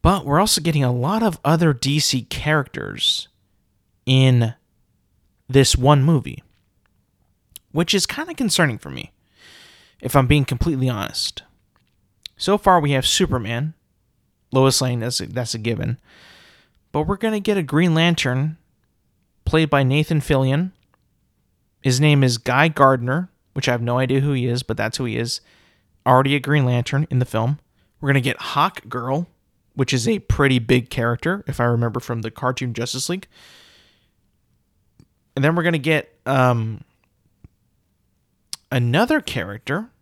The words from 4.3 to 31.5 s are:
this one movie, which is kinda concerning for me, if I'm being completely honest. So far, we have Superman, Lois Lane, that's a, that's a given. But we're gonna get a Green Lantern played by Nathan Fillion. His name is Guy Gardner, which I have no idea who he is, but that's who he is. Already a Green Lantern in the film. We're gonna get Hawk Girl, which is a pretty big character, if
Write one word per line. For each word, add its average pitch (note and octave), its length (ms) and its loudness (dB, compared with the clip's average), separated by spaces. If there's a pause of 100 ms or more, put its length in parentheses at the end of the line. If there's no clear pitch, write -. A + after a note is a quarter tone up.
this C3 280 4
one C3+ 260 4
movie, C#3 400 0 (1300)
which E3+ 220 -2
is F#3+ 140 0
kinda E4 260 -10
concerning E3+ 460 0
for D2 100 -16
me, B1+ 220 -12 (880)
if - 160 -4
I'm C3 100 6
being C#3 200 4
completely C3 440 -2
honest. - 540 -8 (920)
So G3+ 220 0
far, F#3 220 4
we D3 120 0
have C3 140 0
Superman, B2+ 720 -2 (760)
Lois C3 300 4
Lane, B2 200 -2
that's B2 200 -6
a, D2 60 -10
that's A#2+ 260 -6
a A#2 60 -8
given. A2+ 400 -4 (920)
But D3+ 120 -2
we're F#3 120 -2
gonna G#3+ 240 -2
get G3+ 180 0
a F3+ 60 0
Green D#3+ 300 2
Lantern D#3 640 0 (880)
played D#3 240 2
by C#3 120 4
Nathan D3 380 2
Fillion. C#3 520 0 (1120)
His B2+ 200 0
name D3 200 4
is B2 160 2
Guy C3 300 2
Gardner, C3+ 640 2 (240)
which C3 160 -4
I - 20 2
have A#2+ 100 -2
no A#2+ 160 -2
idea C3 220 0
who C#3+ 140 0
he B2+ 120 -2
is, B2 160 -2
but A2+ 140 -6
that's G#2+ 220 -4
who C3 80 -4
he A2+ 100 -4
is. A#2 240 -4 (680)
Already C3+ 300 4
a C#3+ 40 0
Green C#3 260 0
Lantern B2 440 -2
in B2+ 100 0
the B2+ 60 0
film. A#2 340 -2 (400)
We're C#3 100 -4
gonna C#3 100 4
get B2 220 -4
Hawk - 480 -4
Girl, C3 380 -6 (460)
which C3+ 200 -2
is A#2+ 120 -2
a G#3+ 140 0
pretty C3+ 400 0
big A#2 300 0
character, C3 580 -4
if C#3 140 -6